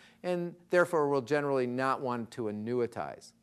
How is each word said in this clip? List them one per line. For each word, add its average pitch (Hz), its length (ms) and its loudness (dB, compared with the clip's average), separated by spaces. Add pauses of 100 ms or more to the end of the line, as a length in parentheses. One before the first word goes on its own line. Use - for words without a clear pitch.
(220)
and 175 320 -4 (160)
therefore 170 400 4
will 139 100 2
generally 139 460 0
not 127 340 0
want 120 320 -4
to 120 120 -6
annuitize. 107 880 -4 (100)